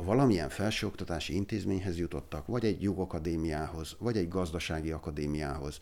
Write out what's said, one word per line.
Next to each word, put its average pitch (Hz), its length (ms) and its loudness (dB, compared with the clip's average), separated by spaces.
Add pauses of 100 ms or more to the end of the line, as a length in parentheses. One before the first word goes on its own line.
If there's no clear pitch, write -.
valamilyen 101 440 6
felsőoktatási 95 880 -2
intézményhez 95 640 0
jutottak, 80 480 -4
vagy 117 180 -2
egy 95 180 2
jogakadémiához, 82 1160 0
vagy 113 180 0
egy 90 120 2
gazdasági 82 640 0
akadémiához. 73 920 -2